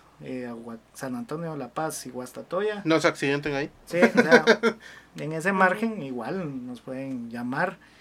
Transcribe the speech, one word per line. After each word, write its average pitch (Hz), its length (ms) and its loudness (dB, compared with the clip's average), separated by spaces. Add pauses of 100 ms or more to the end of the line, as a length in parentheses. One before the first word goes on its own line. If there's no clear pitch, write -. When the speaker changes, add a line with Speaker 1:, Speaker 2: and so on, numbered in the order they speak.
(220)
Speaker 1:
eh, 131 240 -10
Agua-, 117 320 -12 (160)
San 127 220 -8
Antonio 156 380 -8
de 147 40 -10
La 131 120 -10
Paz 156 360 -6
y 127 60 -14
Guastatoya. 180 760 -6
Speaker 2:
No 160 140 4
se 160 80 4
accidenten 143 480 0
ahí. 139 160 -4 (160)
Speaker 1:
Sí, 165 100 -4
o 180 240 6
sea, 240 240 8 (400)
Speaker 2:
<laughs> - 320 -20
Speaker 1:
en 147 160 -6
ese 160 180 0
margen 196 520 2
igual 135 640 -6
nos 123 140 -12
pueden 131 500 -8
llamar 127 460 -4 (240)